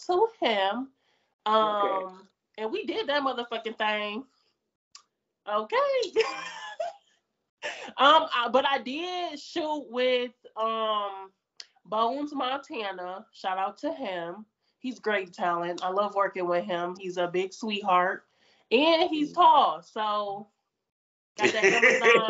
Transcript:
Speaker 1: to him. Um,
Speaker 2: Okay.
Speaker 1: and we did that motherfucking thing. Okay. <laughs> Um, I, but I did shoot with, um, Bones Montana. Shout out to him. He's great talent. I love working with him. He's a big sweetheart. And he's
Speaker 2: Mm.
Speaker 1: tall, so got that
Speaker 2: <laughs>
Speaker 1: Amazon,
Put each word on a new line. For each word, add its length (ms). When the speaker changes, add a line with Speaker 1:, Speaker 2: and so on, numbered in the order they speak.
Speaker 1:
to 220
him. 480
Um, 100
Speaker 2:
Okay. 400
Speaker 1:
and 120
we 140
did 220
that 160
motherfucking 540
thing. 460
Okay. 240
<laughs> 460
Um, 360
I, 180
but 140
I 140
did 600
shoot 500
with, 420
um, 720
Bones 480
Montana. 1000
Shout 260
out 200
to 140
him. 520
He's 180
great 360
talent. 500
I 60
love 260
working 320
with 180
him. 340
He's 180
a 100
big 260
sweetheart. 720
And 400
he's 200
Speaker 2:
Mm. 40
Speaker 1:
tall, 480
so 640
got 140
that 120
Speaker 2:
<laughs> 80
Speaker 1:
Amazon, 300